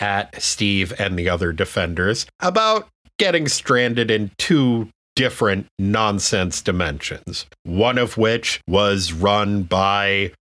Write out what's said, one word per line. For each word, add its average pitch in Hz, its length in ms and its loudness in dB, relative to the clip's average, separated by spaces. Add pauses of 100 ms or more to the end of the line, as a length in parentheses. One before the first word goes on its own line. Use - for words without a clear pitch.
at 101 400 -4
Steve 98 580 0
and 95 180 -2
the 87 120 -2
other 87 240 0
Defenders 90 720 -2 (160)
about 220 480 0 (280)
getting 170 300 2
stranded 120 640 2
in 107 260 0
two 123 520 2 (260)
different 107 520 0 (100)
nonsense 101 840 0
dimensions, - 840 -4 (180)
one 110 340 2
of 120 200 -2
which 113 500 0
was 95 460 2
run 101 500 2
by 98 680 0 (180)